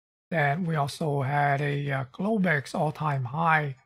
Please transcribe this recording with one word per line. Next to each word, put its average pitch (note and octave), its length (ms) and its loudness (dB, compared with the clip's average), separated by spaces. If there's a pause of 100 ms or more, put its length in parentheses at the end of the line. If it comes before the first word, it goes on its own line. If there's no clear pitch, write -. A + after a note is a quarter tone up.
(300)
That D3+ 320 0
we E3 140 -2
also C#3+ 440 0
had C#3+ 400 2
a, C#3+ 300 -2
uh, C3 160 -2
Globex F#3 680 0
all-time D3+ 500 0
high D3+ 600 0